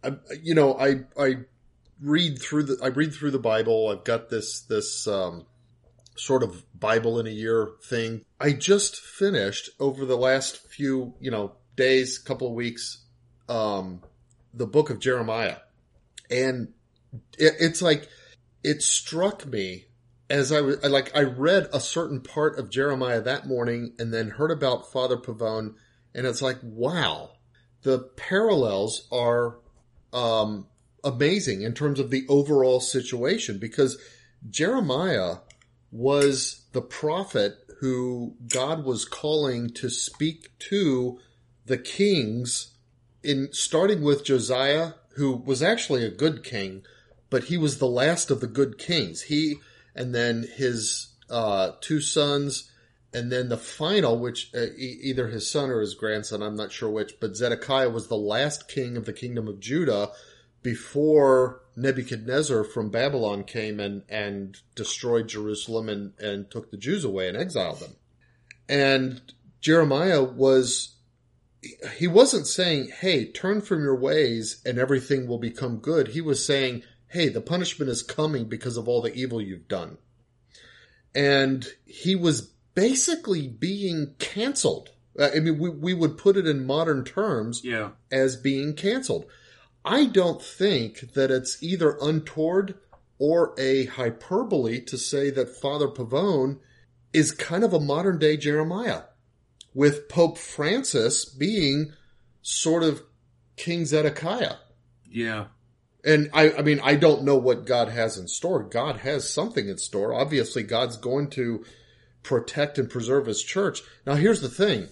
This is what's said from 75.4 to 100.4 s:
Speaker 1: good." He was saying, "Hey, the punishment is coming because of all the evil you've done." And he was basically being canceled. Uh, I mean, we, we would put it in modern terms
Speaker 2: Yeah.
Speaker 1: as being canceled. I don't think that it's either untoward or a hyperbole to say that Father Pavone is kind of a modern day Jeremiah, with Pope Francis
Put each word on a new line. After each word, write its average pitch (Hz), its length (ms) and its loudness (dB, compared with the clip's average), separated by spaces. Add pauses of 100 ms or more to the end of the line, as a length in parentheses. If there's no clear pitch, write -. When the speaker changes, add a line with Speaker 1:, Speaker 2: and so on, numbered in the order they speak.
Speaker 1:
good." 143 300 0
He 127 120 -6
was 151 240 0
saying, 131 380 0 (260)
"Hey, 165 200 0
the - 120 -2
punishment 170 500 -4
is 120 120 -4
coming 147 460 -4
because 117 280 -8
of 117 120 -6
all 120 140 2
the 113 120 -4
evil 120 260 -6
you've 95 280 -10
done." 85 300 -8 (1160)
And 135 520 2 (180)
he - 300 -2
was 160 380 0 (220)
basically 220 760 0
being 165 680 -4
canceled. 214 720 -2 (280)
Uh, 143 160 4
I 156 60 4
mean, 160 180 2
we, 170 120 -2
we 160 240 -2
would 156 240 0
put 196 180 6
it 185 100 2
in 139 200 0
modern 143 380 0
terms 117 600 -4
Speaker 2:
Yeah. 110 260 -4 (220)
Speaker 1:
as 131 240 2
being 135 380 -2
canceled. 202 500 -2 (600)
I 269 220 4
don't 180 360 2
think 127 720 -2
that 135 160 2
it's 131 320 -2
either 165 400 2
untoward 160 720 0 (440)
or 156 400 4
a 135 280 2
hyperbole 131 1000 -2
to 127 120 -8
say 139 320 0
that 127 260 -2
Father 147 320 -2
Pavone 139 720 0 (540)
is 156 200 4
kind 180 320 -2
of 196 80 4
a 165 80 4
modern 160 380 0
day 151 180 4
Jeremiah, 156 680 -2 (680)
with 143 360 2
Pope 170 300 4
Francis 147 840 0